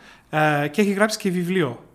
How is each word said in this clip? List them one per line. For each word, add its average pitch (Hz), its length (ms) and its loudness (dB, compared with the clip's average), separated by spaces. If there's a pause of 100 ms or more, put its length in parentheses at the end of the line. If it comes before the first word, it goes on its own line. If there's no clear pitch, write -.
(300)
ε, 151 380 2
και 151 120 -2
έχει 202 120 2
γράψει 214 260 0
και 190 120 -2
βιβλίο. 175 540 -2 (100)